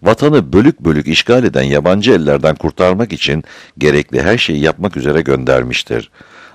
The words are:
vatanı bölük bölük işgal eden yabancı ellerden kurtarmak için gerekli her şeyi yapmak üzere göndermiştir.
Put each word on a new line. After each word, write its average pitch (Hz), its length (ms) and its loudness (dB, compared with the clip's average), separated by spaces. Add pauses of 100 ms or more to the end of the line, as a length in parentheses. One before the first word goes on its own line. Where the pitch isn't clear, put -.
vatanı 113 500 2
bölük 127 280 2
bölük 73 280 -2
işgal 120 360 0
eden 71 180 0
yabancı 87 500 0
ellerden 76 420 2
kurtarmak 92 580 -2
için 76 320 -4 (340)
gerekli 71 440 0
her 104 160 2
şeyi 76 220 -4
yapmak 80 360 -2
üzere 73 240 -2
göndermiştir. 64 920 -2 (440)